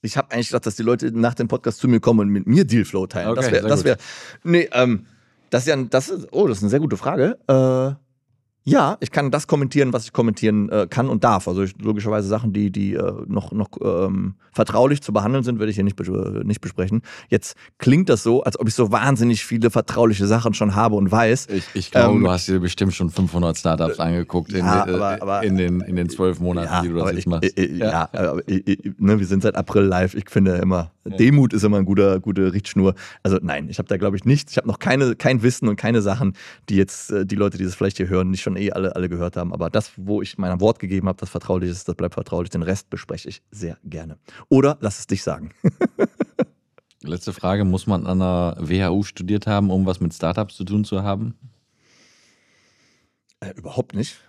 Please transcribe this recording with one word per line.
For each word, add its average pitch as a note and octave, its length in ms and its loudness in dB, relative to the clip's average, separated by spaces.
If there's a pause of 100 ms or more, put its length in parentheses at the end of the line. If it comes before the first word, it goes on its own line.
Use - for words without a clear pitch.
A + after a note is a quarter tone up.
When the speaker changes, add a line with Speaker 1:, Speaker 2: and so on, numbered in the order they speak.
Speaker 1:
Ich A2+ 140 -6
hab - 160 -4
eigentlich A#2 140 -2
gedacht, - 180 -4
dass A2 100 -4
die A#2 80 -6
Leute A#2+ 280 0
nach A#2 240 0
dem A#2+ 120 -2
Podcast B2 320 -4
zu - 80 0
mir A#2 120 4
kommen A#2 220 4
und G2+ 80 0
mit G2+ 180 0
mir D3+ 180 6
Dealflow G2 420 0
teilen. F#2+ 220 -6
Speaker 2:
Okay, A#2 120 0
Speaker 1:
Das B2+ 100 0
wär, G#2 100 2
Speaker 2:
sehr G#2+ 80 -2
Speaker 1:
das G2+ 100 4
Speaker 2:
gut. F2+ 60 -2
Speaker 1:
wär, B2+ 120 2 (460)
nee, E3+ 300 2
ähm, A#2+ 320 2 (440)
das A#2+ 140 2
ist C3 40 -2
ja D#3 80 4
ein, C3 140 -4
das C3+ 200 0
ist, C4+ 220 -8
oh, F#3 160 2
das A2 100 0
ist F#2 60 -4
eine G#2 60 2
sehr C3 100 2
gute D3 180 -2
Frage. D3+ 400 -2 (100)
Äh, C3 480 2 (680)
ja, F3 360 4
ich B2 100 -6
kann C#3+ 220 -2
das D3 160 -2
kommentieren, C#3 440 2
was A#2 140 -2
ich - 80 -18
kommentieren, G#2 560 2
äh, G#2 180 0
kann B2 220 -2
und A2+ 140 0
darf. G#2 240 2
Also F#2 160 0
ich, F#2+ 180 -4
logischerweise G#2+ 460 -2
Sachen, G#2+ 260 -2
die, G#2 180 0
die, G2 220 -2
äh, F#2 200 -2 (120)
noch, - 260 -4
noch, G#2 180 -4 (140)
ähm, F#2+ 520 -2 (180)
vertraulich B2+ 480 2
zu - 120 -8
behandeln A2+ 300 0
sind, A#2+ 140 -2
werde G#2+ 140 -2
ich G2 60 -4
hier G2 60 0
nicht G2+ 140 0
bes-, F2+ 120 -8
äh, G2 340 -4
nicht G#2 180 -4
besprechen. G2 400 -4 (280)
Jetzt - 260 -2 (240)
klingt D3+ 280 4
das A#2+ 140 2
so, A#2 220 2
als G#2+ 160 -4
ob A2 80 0
ich A2 80 -2
so A2 160 2
wahnsinnig A#2 540 2
viele A#2 260 2
vertrauliche A2 560 2
Sachen A2+ 260 2
schon G#2 220 0
habe G#2+ 200 4
und G2 160 2
weiß. A2+ 360 2
Speaker 2:
Ich, G2 160 -4 (100)
ich F#2+ 160 -6
glaube, A#2 280 6
Speaker 1:
Ähm, A#2 60 4
Speaker 2:
du F2+ 60 4
hast F2+ 200 -2
dir F#2+ 100 2
bestimmt F2+ 340 0
schon F2 160 -2
fünfhundert E2+ 480 0
Startups D#2+ 400 0
Speaker 1:
äh, - 60 -4
Speaker 2:
angeguckt E2+ 500 -2
in F#2+ 60 0
Speaker 1:
ja, G2+ 260 2
Speaker 2:
den, F#2 80 -2
äh, F#2 40 0
Speaker 1:
aber, F#2+ 260 -2
aber, G2 200 -2
Speaker 2:
in G2 140 0
den, F2+ 240 0
in F#2 140 -6
den F2 140 -2
zwölf F#2 300 0
Monaten, F2 320 -2
Speaker 1:
ja, F2+ 120 0
Speaker 2:
die F2 60 -4
du E2+ 60 -6
das E2+ 60 -2
Speaker 1:
aber F#2+ 120 -2
Speaker 2:
jetzt F2+ 60 -4
Speaker 1:
ich, F#2 80 -6
Speaker 2:
machst. F2 300 -2
Speaker 1:
äh, F#2+ 60 2
äh, D#2+ 140 -4
Speaker 2:
Ja. E2+ 360 -2
Speaker 1:
ja, F2+ 160 -2
aber, E2 180 -6
äh, F#2+ 100 -2
äh, C#3+ 420 -4
ne, G#2 180 4
wir G2 80 0
sind F#2+ 160 0
seit G#2+ 140 0
April G2 300 2
live. F#2 280 2
Ich - 160 -8
finde F#2+ 280 2
immer, F2+ 340 0 (120)
Speaker 2:
Ja. G2 140 -10
Speaker 1:
Demut C3 360 6
ist G#2+ 100 0
immer G#2 140 4
ein G2 80 4
guter, G2 340 4
gute F#2+ 340 0
Richtschnur. G2 400 2 (300)
Also F#2+ 180 2
nein, D#2 280 -6
ich - 100 -10
habe - 80 -6
da, G2+ 100 -2
glaub G2 160 0
ich, G2+ 100 -6
nichts. C#3+ 280 2
Ich - 80 0
habe - 80 -4
noch G#2 100 -2
keine, C3 380 2
kein B2+ 260 2
Wissen A#2+ 260 2
und G#2 100 0
keine A#2 260 0
Sachen, G2 300 0 (360)
die G#2 60 0
jetzt, - 360 0
äh, G2 140 0
die G2 100 -4
Leute, G2+ 220 0
die F#2+ 60 -4
das F#2 100 -4
vielleicht G2 240 -2
hier F#2 100 -2
hören, F#2 220 0
nicht F#2+ 140 -4
schon G#2+ 140 -4
eh G2 160 -2
alle, F#2 240 -2
alle F2+ 100 -2
gehört F2 300 -4
haben. F2 160 -4
Aber E2+ 160 -4
das, - 260 -2
wo G2 260 -4
ich - 160 -10
mein F2+ 220 -2
Wort G#2+ 200 4
gegeben F#2+ 280 -2
habe, F#2 100 -2
das F#2 120 -12
vertraulich F2+ 400 -4
ist, F2 180 -10
das E2+ 80 -6
bleibt F2 200 -6
vertraulich. F2 340 -6
Den E2+ 140 -4
Rest F#2 260 -4
bespreche - 400 -12
ich - 200 -18
sehr F2+ 360 -12
gerne. D#2 320 -14 (320)
Oder C#3 320 4
lass G#2 180 -4
es - 80 -14
dich - 160 -4
sagen. D2+ 280 -8 (120)
<laughs> - 1400 -4
Speaker 2:
Letzte E2+ 280 -8
Frage, G2+ 320 -2
muss F#2 240 0
man F#2+ 180 0
an F#2 160 0
einer F2+ 380 0
W F2+ 240 0
H F2 80 0
U G2+ 120 0
studiert G2+ 440 -4
haben, G2+ 240 2
um F#2+ 140 2
was F#2 160 -2
mit E2+ 120 -2
Startups F2 420 -4
zu - 100 -10
tun G#2 180 -2
zu G2 180 -4
haben? G#2 320 -6 (2000)
Speaker 1:
Äh, F#2+ 180 -14
überhaupt - 380 -8
nicht G#2 220 -6 (120)